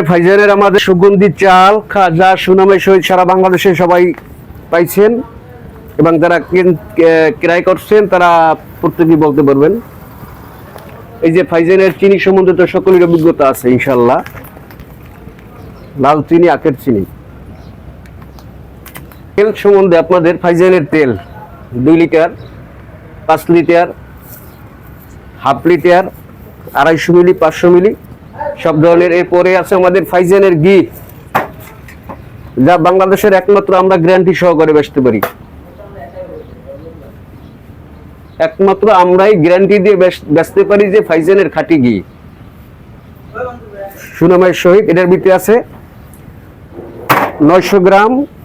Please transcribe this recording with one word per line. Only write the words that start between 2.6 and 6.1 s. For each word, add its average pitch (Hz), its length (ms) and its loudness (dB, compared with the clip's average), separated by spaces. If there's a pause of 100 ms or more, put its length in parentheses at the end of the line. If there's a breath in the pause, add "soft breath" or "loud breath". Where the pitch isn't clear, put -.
সহিত 190 220 2
সারা 185 240 2
বাংলাদেশে 185 380 0 (120)
সবাই 175 200 2 (680)
পাইছেন 185 400 0 (880)
এবং 165 120 -2 (100)